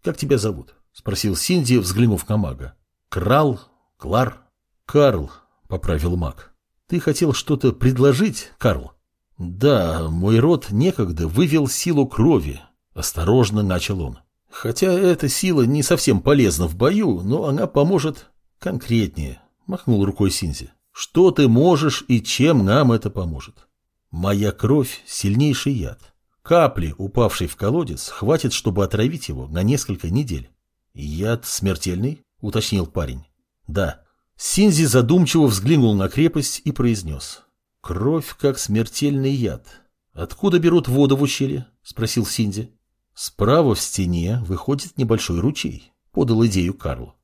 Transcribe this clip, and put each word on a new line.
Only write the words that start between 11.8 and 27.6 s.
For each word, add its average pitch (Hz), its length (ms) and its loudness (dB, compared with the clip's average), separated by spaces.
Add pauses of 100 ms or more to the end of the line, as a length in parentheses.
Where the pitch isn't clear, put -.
крови», 95 560 0 (320)
осторожно 104 720 0
начал 92 380 -2
он. 65 180 -10 (320)
«Хотя 180 400 -2
эта 175 380 2
сила 165 340 0
не 143 180 2
совсем 135 400 2
полезна 98 460 4
в 80 80 -4
бою, 135 460 0
но 139 240 -2
она 151 200 0
поможет 156 640 0 (320)
конкретнее», 90 840 -4 (240)
махнул 120 400 0
рукой 98 240 0
Синзи. - 400 -6 (220)
«Что - 400 2
ты 143 160 4
можешь 143 600 4
и 120 140 2
чем 139 420 2
нам 120 280 4
это 110 180 0
поможет?» - 580 -10 (440)
«Моя 101 400 -2
кровь – 135 560 0
сильнейший 135 680 0
яд. - 400 -8 (300)
Капли, 131 560 2
упавшей 98 480 -2
в - 80 -10
колодец, 117 540 -4